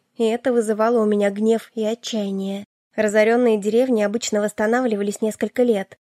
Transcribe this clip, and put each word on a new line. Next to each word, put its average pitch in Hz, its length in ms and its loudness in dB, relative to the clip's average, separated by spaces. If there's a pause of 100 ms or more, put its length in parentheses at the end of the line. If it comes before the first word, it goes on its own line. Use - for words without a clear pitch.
(160)
и 233 80 -2
это 233 300 0
вызывало 220 500 2
у - 20 2
меня 208 240 2
гнев 220 460 0
и 220 80 -4
отчаяние. 202 840 -6 (300)
Разорённые 220 640 2
деревни 220 440 2
обычно 208 400 -2
восстанавливались 214 800 -2
несколько 214 400 -2
лет, 220 400 0